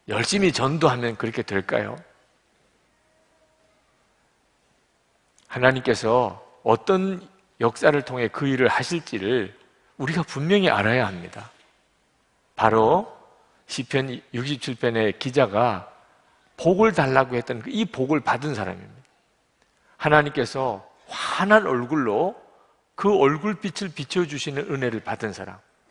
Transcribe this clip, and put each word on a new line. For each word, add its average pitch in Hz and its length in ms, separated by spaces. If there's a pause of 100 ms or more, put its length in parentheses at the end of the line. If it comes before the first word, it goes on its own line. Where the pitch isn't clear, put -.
열심히 170 440
전도하면 127 680
그렇게 113 260
될까요? 104 520 (3500)
하나님께서 123 960 (200)
어떤 190 640 (320)
역사를 143 440
통해 123 240
그 139 200
일을 131 200
하실지를 113 920 (400)
우리가 160 260
분명히 175 460
알아야 110 360
합니다. 98 460 (1040)
바로 113 600 (520)
시편 135 540 (120)
육십칠 127 420
편의 113 440
기자가 117 720 (680)
복을 190 320
달라고 131 420
했던 117 300
이 214 200
복을 143 340
받은 135 340
사람입니다. 101 480 (960)
하나님께서 139 880 (200)
환한 202 580
얼굴로 131 720 (560)
그 202 220
얼굴빛을 170 720
비춰주시는 147 840
은혜를 123 280
받은 104 340
사람, 95 240 (340)